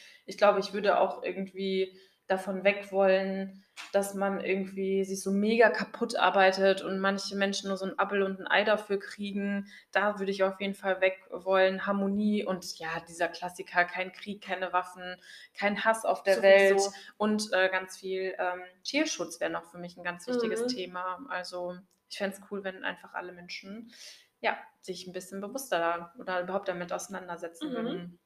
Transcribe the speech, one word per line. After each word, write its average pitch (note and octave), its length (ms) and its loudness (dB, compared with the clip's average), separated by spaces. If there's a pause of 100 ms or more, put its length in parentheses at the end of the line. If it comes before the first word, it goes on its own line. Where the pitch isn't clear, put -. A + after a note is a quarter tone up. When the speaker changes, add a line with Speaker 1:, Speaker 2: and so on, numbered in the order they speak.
(260)
Speaker 1:
Ich - 120 -12
glaub, G3+ 220 6
ich F#3+ 140 -4
würde G3+ 260 2
auch F#3 240 0
irgendwie F#3+ 720 -4 (300)
davon F#3+ 360 -2
weg G3+ 280 2
wollen, F#3+ 720 2 (300)
dass G3 200 0
man G3 280 0
irgendwie F#3+ 640 0
sich F#3+ 180 -6
so G3 80 0
mega G#3+ 380 6
kaputt - 480 -2
arbeitet F#3+ 680 6
und F#3+ 160 -2
manche G3 360 -2
Menschen G3 340 0
nur F#3+ 80 -2
so F#3+ 80 -4
ein F#3 120 -4
Appel G3 240 2
und G3 200 -2
ein - 60 -10
Ei G3 180 4
dafür G#3 340 2
kriegen. G3+ 680 -4 (240)
Da G3+ 280 0
würde G3 120 -2
ich G3 120 0
auf F#3+ 160 0
jeden G3 160 -4
Fall F#3 260 -2
weg F#3 200 2 (100)
wollen. F#3+ 560 2
Harmonie G3+ 580 2
und F#3 320 -6
ja, D#3+ 120 -8 (180)
dieser E3+ 220 -2
Klassiker, F3 560 -2
kein F#3 260 -6
Krieg, G3+ 300 -12
keine F#3 320 -6
Waffen, F3+ 420 -6 (420)
kein G3+ 280 -2
Hass A3 200 2
auf F#3+ 160 0
der F#3+ 140 4
Speaker 2:
Sowieso. G3 400 8
Speaker 1:
Welt G3 60 6 (360)
und, G#3+ 360 0
äh, F#3 160 4
ganz F#3 280 -4
viel, F#3+ 400 -6
ähm, F3+ 240 -4 (220)
Tierschutz G#3 560 -2
wäre E3+ 120 -2
noch E3+ 200 -8
für F3 80 -16
mich F3 180 -12
ein - 60 -14
ganz F3 240 -8
wichtiges A#3 360 -2
Speaker 2:
Mhm. B3 40 0
Speaker 1:
Thema. F3+ 600 -6
Also F3+ 480 -6 (320)
ich - 80 -14
fänd's G3 240 -6 (100)
cool, G3 120 -6
wenn F#3+ 200 -8
einfach - 320 -8
alle F3+ 160 -8
Menschen, G3 600 -14 (500)
ja, A3 160 0 (240)
sich F#3 260 -12
ein F3+ 60 -12
bisschen F#3 280 -10
bewusster G#3 380 -4
da E3+ 400 -2
oder F3+ 220 -4
überhaupt F#3+ 260 -4
damit F3 260 -6
auseinandersetzen F3+ 760 -10
Speaker 2:
Mhm. B3 60 -6
Speaker 1:
würden. F3+ 500 -6